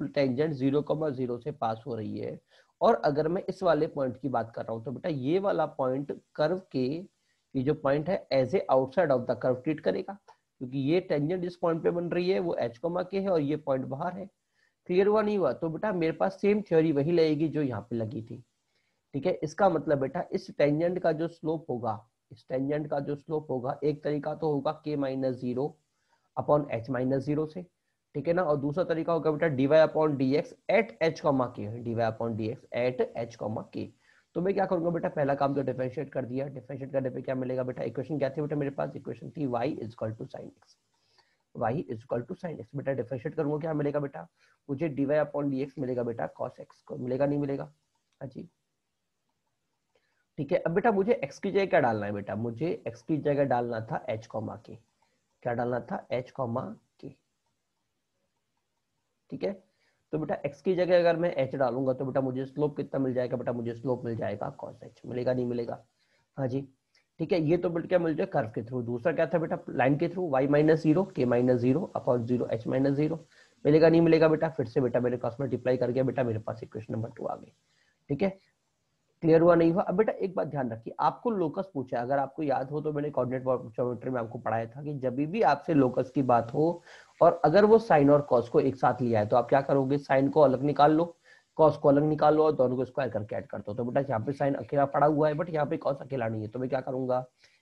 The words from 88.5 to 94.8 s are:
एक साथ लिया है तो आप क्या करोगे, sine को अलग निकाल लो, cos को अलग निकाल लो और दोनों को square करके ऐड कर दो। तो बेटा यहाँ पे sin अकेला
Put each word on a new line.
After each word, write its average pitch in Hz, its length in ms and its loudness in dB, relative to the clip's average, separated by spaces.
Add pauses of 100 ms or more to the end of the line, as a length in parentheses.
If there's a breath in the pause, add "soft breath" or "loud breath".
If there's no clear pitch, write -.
एक 135 160 4
साथ 131 260 2
लिया 117 180 2
है 104 80 2
तो 120 100 4
आप 120 120 2
क्या 139 120 6
करोगे, 139 360 2
sine 139 320 2
को 151 120 4
अलग 131 220 6
निकाल 147 300 6
लो, 170 220 2 (440 soft breath)
cos 151 180 6
को 151 120 4
अलग 143 140 6
निकाल 151 320 4
लो 156 80 6
और 156 120 4
दोनों 127 220 2
को 131 80 -2
square 127 240 -4
करके 107 260 -6
ऐड 95 120 -8
कर 107 120 -10
दो। 104 140 -8
तो 120 120 -4
बेटा 123 240 0
यहाँ 117 160 0
पे 143 80 -2
sin 139 240 0
अकेला 139 300 0